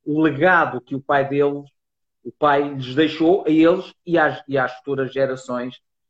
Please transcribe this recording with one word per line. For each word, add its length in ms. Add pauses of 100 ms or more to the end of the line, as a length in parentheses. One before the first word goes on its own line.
o 180
legado 600
que 140
o 60
pai 260
deles, 380 (580)
o 80
pai 420
lhes 220
deixou 500
a 40
eles 440 (120)
e 120
às, 300
e 100
às 200
futuras 340
gerações 720 (280)